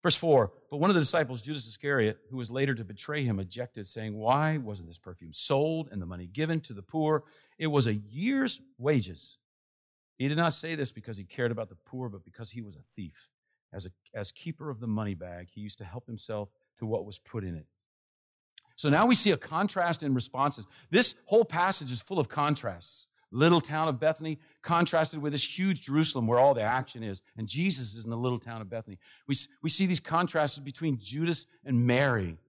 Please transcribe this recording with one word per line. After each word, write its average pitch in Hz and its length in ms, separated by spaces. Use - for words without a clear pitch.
Verse 175 120
four, 135 360
but 147 60
one 170 120
of 196 60
the 165 60
disciples, 131 420
Judas 135 240
Iscariot, 113 500
who 131 60
was 117 120
later 135 240
to 117 100
betray 135 400
him, 110 140
objected, 101 480
saying, 110 300
"Why 143 420
wasn't 104 320
this 85 80
perfume 87 340
sold 151 600
and 98 100
the 85 60
money 90 180
given 156 360
to - 120
the 98 80
poor? 156 420
It 160 80
was 143 180
a 110 80
year's 180 680
wages." 120 580
He 131 100
did 151 120
not 170 140
say 165 200
this 143 180
because 110 260
he 101 60
cared 117 280
about 107 180
the 92 60
poor, 127 340
but 98 160
because - 240
he 117 120
was 101 140
a - 60
thief. - 340
As 92 140
a, 90 60
as 104 160
keeper 151 400
of 110 80
the 117 80
money 107 260
bag, 87 400
he 104 80
used 104 160
to 101 80
help 90 220
himself 107 440
to 113 80
what 107 180
was 104 140
put 110 240
in 90 120
it. 78 120
So 151 140
now 165 160
we 247 80
see 208 180
a 151 60
contrast 170 640
in 139 140
responses. 127 500
This 233 240
whole 220 200
passage 170 460
is 120 100
full 190 160
of 143 100
contrasts. 135 800
Little 160 280
town 156 260
of 135 100
Bethany 156 420
contrasted 165 600
with 143 100
this - 260
huge 185 260
Jerusalem 139 440
where 120 100
all 135 160
the 113 100
action 120 380
is. 101 200
And 110 100
Jesus 131 480
is 113 80
in 113 80
the 117 60
little 123 220
town 113 200
of 104 100
Bethany. 110 300
We 139 100
s-, - 120
we 160 80
see 190 160
these 180 160
contrasts 156 580
between 139 380
Judas 147 480
and 123 240
Mary. 120 500